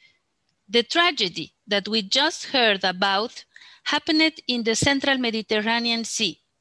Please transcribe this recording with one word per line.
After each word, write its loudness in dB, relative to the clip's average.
The 2
tragedy -2
that -2
we 0
just -2
heard 2
about -2
happened 0
in -2
the 2
central 2
Mediterranean -2
Sea, -4